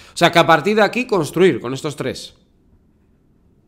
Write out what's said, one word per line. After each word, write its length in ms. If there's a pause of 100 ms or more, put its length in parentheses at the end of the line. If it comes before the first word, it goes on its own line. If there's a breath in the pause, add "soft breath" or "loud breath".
(140 loud breath)
O 20
sea, 140
que 80
a 80
partir 300
de 60
aquí 260
construir 520
con 140
estos 220
tres. 380 (1300)